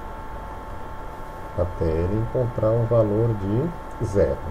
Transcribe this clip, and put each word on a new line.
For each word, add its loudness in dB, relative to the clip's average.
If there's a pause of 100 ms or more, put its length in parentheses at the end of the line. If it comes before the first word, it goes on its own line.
(1600)
até 0
ele 2
encontrar 0
um 4
valor 4
de -2
zero, 4 (140)